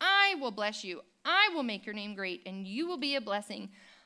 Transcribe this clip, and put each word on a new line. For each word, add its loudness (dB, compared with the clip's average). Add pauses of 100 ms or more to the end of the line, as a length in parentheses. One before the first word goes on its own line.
I 6
will -2
bless -2
you. -8 (220)
I 6
will -2
make -4
your -6
name -8
great, -6
and -6
you -4
will -4
be 0
a 0
blessing. -6 (340)